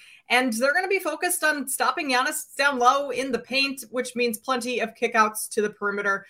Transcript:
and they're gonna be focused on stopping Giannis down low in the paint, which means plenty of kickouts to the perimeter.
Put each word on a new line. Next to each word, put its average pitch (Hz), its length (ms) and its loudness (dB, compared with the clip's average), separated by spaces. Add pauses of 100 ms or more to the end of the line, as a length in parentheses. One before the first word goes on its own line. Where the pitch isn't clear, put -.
(300)
and 247 240 2
they're 269 180 2
gonna 370 160 0
be 392 100 2
focused 349 460 -2
on 294 240 0
stopping 262 420 0
Giannis 269 460 -2
down 277 220 2
low 269 320 4
in 269 200 -2
the 226 80 0
paint, 269 520 -2
which 247 260 -4
means 240 220 0
plenty 247 420 -2
of 220 140 -4
kickouts 220 560 0
to 226 100 0
the 208 80 0
perimeter. 202 600 -4